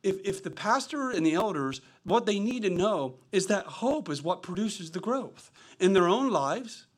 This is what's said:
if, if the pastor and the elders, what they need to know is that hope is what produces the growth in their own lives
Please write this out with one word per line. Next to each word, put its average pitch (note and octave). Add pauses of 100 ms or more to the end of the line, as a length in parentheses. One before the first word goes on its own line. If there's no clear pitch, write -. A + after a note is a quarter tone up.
if, F#3+
if G3
the E3+
pastor C4+
and F3+
the D#3+
elders, D#3+ (220)
what A3
they G#3
need A#3
to G3
know E3+ (160)
is F#3+
that G3+
hope C#4
is C#3
what F3
produces F3+
the F3+
growth - (280)
in F#3
their F3+
own B3
lives F3+ (120)